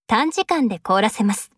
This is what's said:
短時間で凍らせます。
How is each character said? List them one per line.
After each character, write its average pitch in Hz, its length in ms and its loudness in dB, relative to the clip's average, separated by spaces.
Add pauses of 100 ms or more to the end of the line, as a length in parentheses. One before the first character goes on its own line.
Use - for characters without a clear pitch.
短 302 240 2
時 392 140 -2
間 302 220 0
で 185 120 -4
凍 190 200 0
ら 214 100 2
せ - 140 -2
ま 202 100 2
す。 - 240 -8